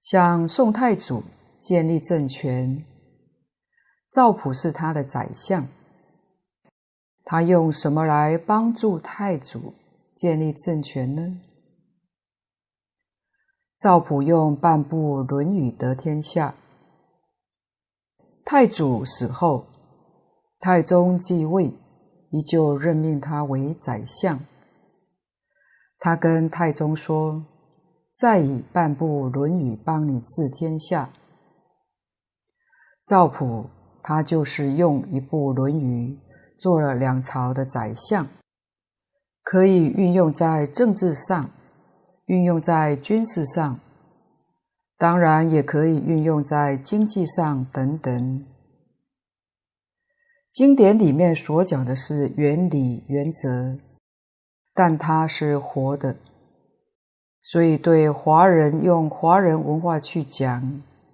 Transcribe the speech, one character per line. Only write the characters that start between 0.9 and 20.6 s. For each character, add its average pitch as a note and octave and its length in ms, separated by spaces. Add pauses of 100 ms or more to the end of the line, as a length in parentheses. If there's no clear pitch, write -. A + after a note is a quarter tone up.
祖 C3 280 (360)
建 F3 280
立 D#3+ 120
政 D#3 280
权， C3 580 (1300)
赵 B3 220
普 C#3 200
是 C#3+ 200
他 D#3+ 200
的 D3 120
宰 C3 280
相， D#3+ 360 (1600)
他 E3 180
用 E3+ 300
什 D3 200
么 D#3 120
来 D3+ 320
帮 A3 380
助 G#3 240
太 F#3+ 400
祖 - 340 (420)
建 E3 240
立 D#3 140
政 D#3 300
权 C3+ 320
呢？ F3+ 260 (2500)
赵 F#3 200
普 D3 240
用 D#3 320
半 D#3+ 280
部 D3 440
《论 C#3+ 300
语》 C3+ 200
得 B2+ 180
天 D3+ 280
下。 D3+ 320 (1900)
太 C#4 220
祖 C3 380
死 - 220
后， B2+ 400 (920)